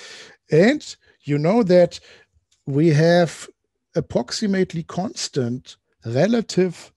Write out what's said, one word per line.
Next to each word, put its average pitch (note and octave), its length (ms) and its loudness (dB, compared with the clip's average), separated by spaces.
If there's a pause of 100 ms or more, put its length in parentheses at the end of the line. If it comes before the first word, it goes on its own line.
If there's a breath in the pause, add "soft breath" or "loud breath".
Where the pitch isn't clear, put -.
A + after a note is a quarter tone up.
(520 loud breath)
And G#3+ 440 2 (260 soft breath)
you C#3+ 160 -2
know G3 260 2
that F3 360 4 (680 soft breath)
we D3 240 2
have E3 580 2 (480)
approximately F#3+ 880 -4
constant - 920 -8 (280)
relative F3+ 920 -2